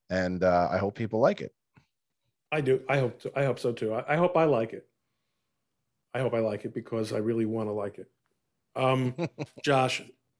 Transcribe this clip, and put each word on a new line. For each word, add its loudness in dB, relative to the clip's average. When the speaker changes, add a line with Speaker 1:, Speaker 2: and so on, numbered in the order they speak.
Speaker 1:
and, 0
uh, 4
I 0
hope -2
people -4
like 2
it. -10
Speaker 2:
I 0
do. 2
I 2
hope 0
to, -8
I 2
hope 0
so -2
too. -4
I, -4
I 2
hope 2
I 6
like 2
it. -14
I -4
hope 0
I 0
like -2
it -10
because -4
I -2
really 0
wanna -4
like -4
it. -18
Um, 2
Speaker 1:
<laughs> -10
Speaker 2:
Josh, 2